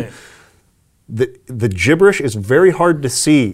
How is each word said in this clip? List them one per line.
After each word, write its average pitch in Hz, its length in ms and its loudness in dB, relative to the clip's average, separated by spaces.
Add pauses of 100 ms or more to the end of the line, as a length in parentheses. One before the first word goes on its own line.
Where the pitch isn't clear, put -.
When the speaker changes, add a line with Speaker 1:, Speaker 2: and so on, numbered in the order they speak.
Speaker 1:
right. - 80 -10 (1000)
Speaker 2:
The, 117 380 -6
the 117 240 -4
gibberish 165 500 2
is 135 160 -4
very 131 360 2
hard 165 320 0
to 131 60 -4
see 139 440 0